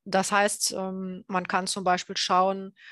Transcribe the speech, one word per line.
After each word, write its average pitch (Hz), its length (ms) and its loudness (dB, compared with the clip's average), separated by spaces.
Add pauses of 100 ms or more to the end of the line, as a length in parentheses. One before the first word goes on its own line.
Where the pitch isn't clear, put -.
Das 190 280 0
heißt, 208 400 2
ähm, 190 560 -6
man 185 200 -2
kann 190 180 0
zum 196 160 -6
Beispiel 180 360 0
schauen, 190 560 2 (180)